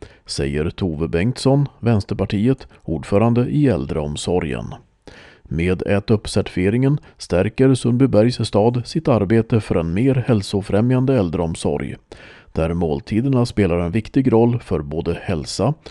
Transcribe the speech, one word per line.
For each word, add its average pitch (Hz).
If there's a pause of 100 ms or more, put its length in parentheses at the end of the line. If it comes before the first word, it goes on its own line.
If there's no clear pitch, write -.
(260)
säger 73
Tove 80
Bengtsson, 127 (120)
Vänsterpartiet, 107 (140)
ordförande 110
i 147
äldreomsorgen. 73 (760)
Med 87
Ät 101
upp-certifieringen 110 (200)
stärker 107
Sundbybergs 120
stad 117
sitt -
arbete 113
för -
en 85
mer 131
hälsofrämjande 123
äldreomsorg, 82 (560)
där 82
måltiderna 104
spelar 87
en 85
viktig 120
roll 120
för 82
både 82
hälsa, 92 (160)